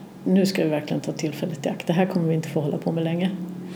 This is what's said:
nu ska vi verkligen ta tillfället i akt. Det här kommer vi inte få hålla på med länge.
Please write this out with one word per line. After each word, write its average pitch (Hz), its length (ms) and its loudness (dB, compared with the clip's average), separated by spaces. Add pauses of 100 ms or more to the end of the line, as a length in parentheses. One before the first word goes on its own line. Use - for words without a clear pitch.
(240)
nu 185 220 6
ska 190 180 2
vi 156 60 2
verkligen 151 300 0
ta 156 120 -4
tillfället 160 540 -4
i - 20 0
akt. - 180 -6
Det 180 60 4
här 185 140 4
kommer 170 220 2
vi 165 60 4
inte 160 140 -2
få 160 120 0
hålla - 180 0
på 170 140 -2
med 165 120 0
länge. 175 260 0 (460)